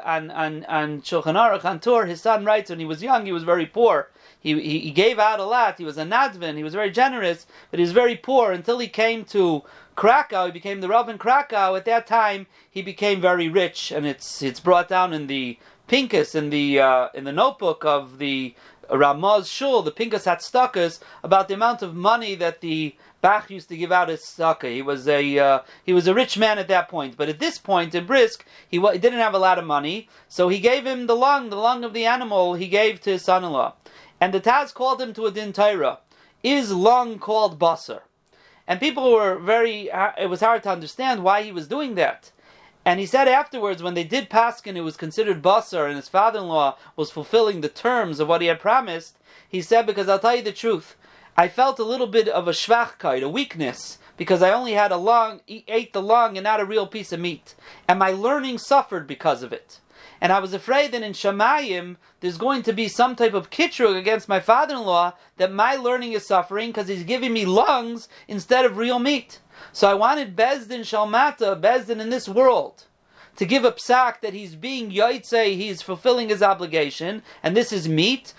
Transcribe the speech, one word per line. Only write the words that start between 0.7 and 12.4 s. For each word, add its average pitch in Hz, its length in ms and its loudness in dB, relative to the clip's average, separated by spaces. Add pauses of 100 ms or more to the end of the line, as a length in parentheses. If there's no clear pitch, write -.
Shulchan 160 320 -2
Aruch, 196 300 2
on 175 160 -4
Tur, 233 260 2
his 170 160 -10
son 214 220 2
writes, 214 260 0
when 165 80 -10
he 160 80 -8
was 156 160 -8
young, 233 240 0
he 190 60 -6
was 170 120 -4
very 175 220 2
poor. 196 440 2 (300)
He, 156 200 -2
he, 151 180 -4
he 160 140 -8
gave 208 260 4
out 214 220 2
a 196 40 -4
lot. 214 340 0
He 175 60 -12
was 151 140 -10
a 156 60 -6
Nadvin. 185 520 -2
He 151 80 -8
was 156 100 -8
very 202 160 -2
generous, 214 560 0 (240)
but 170 100 -2
he - 20 4
was 170 100 0
very 240 240 4
poor 240 360 2
until 185 260 -2
he 226 100 -6
came 226 380 0
to 170 380 0 (320)
Krakow. 214 500 2
He 175 60 -6
became 196 280 -10
the 185 80 -6
Rav 226 200 2
in 220 100 -12
Krakow. 220 560 0
At 190 120 -6
that 226 200 0
time, 208 400 0 (240)